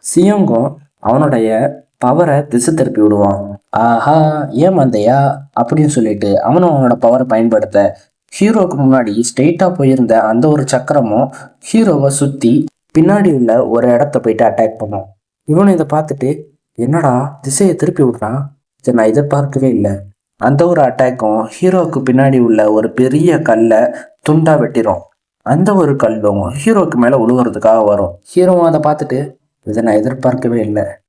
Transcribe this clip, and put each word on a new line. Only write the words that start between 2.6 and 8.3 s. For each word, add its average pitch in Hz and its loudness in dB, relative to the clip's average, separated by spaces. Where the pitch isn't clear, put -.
திருப்பி 127 -2
விடுவான். 101 0
"ஆஹா, 143 0
ஏமாந்தையா?" 135 0
அப்படின்னு 151 0
சொல்லிட்டு 110 0
அவனும் 170 2
அவனோட 135 2
பவரை 123 2
பயன்படுத்த 110 0